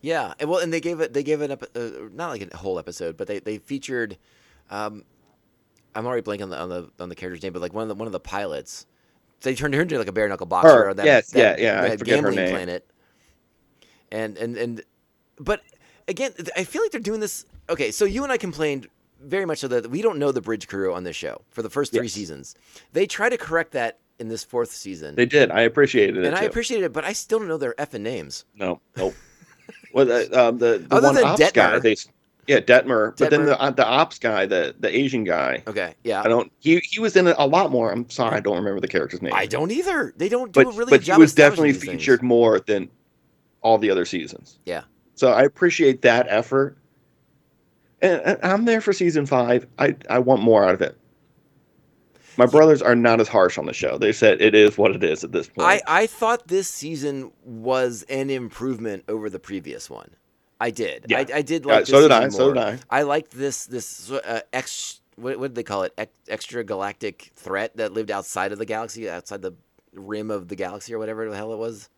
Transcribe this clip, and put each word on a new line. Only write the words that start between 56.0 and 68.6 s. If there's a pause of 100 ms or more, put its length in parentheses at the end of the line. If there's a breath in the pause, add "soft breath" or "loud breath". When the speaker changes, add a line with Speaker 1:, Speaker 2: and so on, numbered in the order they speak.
Speaker 1:
I
thought
this
season (120)
was
an
improvement
over
the
previous
one. (500)
I
did.
Speaker 2:
Yeah.
Speaker 1:
I, (100)
I
did
Speaker 2:
Yeah,
Speaker 1:
like
Speaker 2:
so
Speaker 1:
this
Speaker 2:
did
Speaker 1:
season
Speaker 2:
I.
So
Speaker 1:
more.
Speaker 2:
did
I. (100)
Speaker 1:
I
liked
this,
this,
uh, (120)
ex-, (140)
what,
what
did
they
call
it?
Ex-,
extragalactic
threat
that
lived
outside
of
the